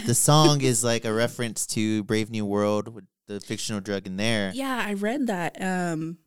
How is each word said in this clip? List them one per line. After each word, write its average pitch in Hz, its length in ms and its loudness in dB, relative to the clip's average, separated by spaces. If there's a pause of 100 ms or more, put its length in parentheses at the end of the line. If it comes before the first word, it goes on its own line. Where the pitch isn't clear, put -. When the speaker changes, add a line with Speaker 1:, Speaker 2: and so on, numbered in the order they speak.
Speaker 1:
the 117 80 2
song 147 460 6
is, 120 240 2
like, 117 200 0
a 110 80 0
reference 117 560 -2
to 107 360 0
Brave 107 260 0
New 107 160 -4
World 104 480 2
with 98 100 -18 (220)
the 101 140 -8
fictional 107 400 -6
drug 98 260 -4
in 92 120 -6
there. 104 360 0
Speaker 2:
Yeah, 262 320 -4
I 208 80 -4
read 226 320 -2
that. 175 340 -4
Um, 170 680 -4